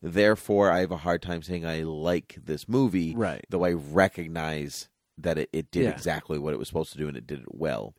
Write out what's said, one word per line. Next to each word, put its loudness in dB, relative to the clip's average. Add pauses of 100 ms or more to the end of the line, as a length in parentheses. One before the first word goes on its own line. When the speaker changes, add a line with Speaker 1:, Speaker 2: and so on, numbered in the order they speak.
Speaker 1:
Therefore, 4
I 4
have 0
a -2
hard 0
time -6
saying -6
I -2
like -2
this -6
movie, 2
Speaker 2:
Right. -2
Speaker 1:
though 0
I 4
recognize 0 (300)
that 0
it, -4
it -4
did 0
Speaker 2:
Yeah. 2
Speaker 1:
exactly -4
what -4
it -4
was -8
supposed -4
to -14
do, -4
and -6
it -12
did -8
it -16
well. -4